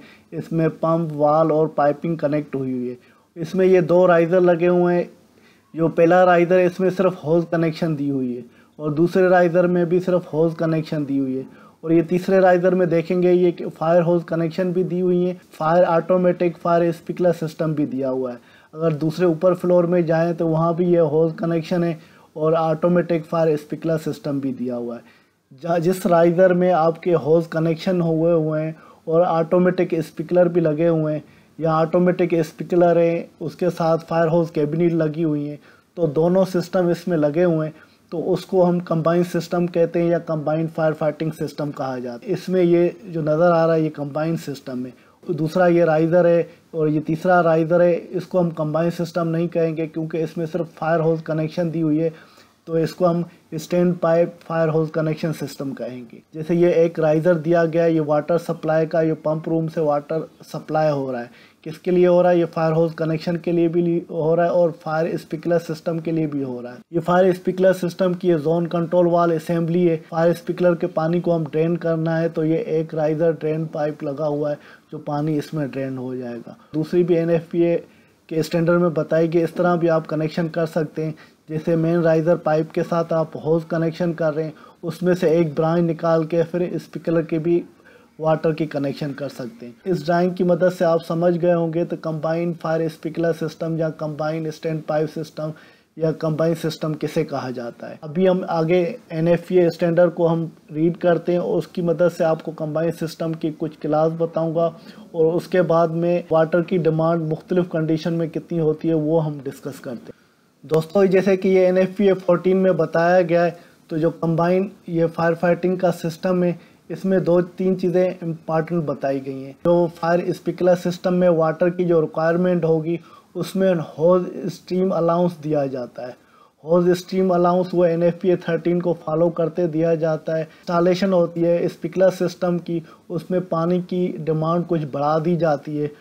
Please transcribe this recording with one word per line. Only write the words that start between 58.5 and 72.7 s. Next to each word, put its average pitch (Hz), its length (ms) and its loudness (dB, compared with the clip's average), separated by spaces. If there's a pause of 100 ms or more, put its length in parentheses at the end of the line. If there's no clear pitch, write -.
का, 165 160 0
ये 160 140 2
pump 156 340 -4
room 160 180 0
से 160 140 -4
water 147 460 -2 (160)
supply 156 480 -2
हो 135 200 -4
रहा 120 100 -6
है, 120 80 -12 (360)
किसके 160 260 -6
लिए 180 160 6
हो 175 140 6
रहा 180 100 4
है? 175 80 4
ये 170 60 2
फायर 160 280 -2
होज 165 200 0
connection 160 440 -4
के 165 140 -4
लिए 170 160 2
भी 175 140 0
ली-, 175 300 -2
हो 160 240 0
रहा 170 100 2
है 170 60 0
और 175 260 2
fire 165 400 -2
स्प्रिंकलर 165 420 -2
system 165 400 -6
के 165 120 -6
लिए 160 160 0
भी 143 140 -4
हो 123 200 -6
रहा 120 120 -12
है। 120 60 -18 (140)
ये 170 80 0
fire 180 320 4
स्प्रिंकलर 185 400 2
system 180 400 -2
की 180 140 -4
ये 170 100 4
zone 160 300 0
control 175 400 0
wall 170 240 2
assembly 170 520 0
है। 165 140 2 (120)
fire 165 240 2
स्प्रिंकलर 175 420 0
के 175 140 -4
पानी 165 320 -2
को 170 100 0
हम 165 140 0
drain 160 320 -2
करना 165 400 -2
है 165 120 0
तो 160 160 -4
ये 160 120 0 (140)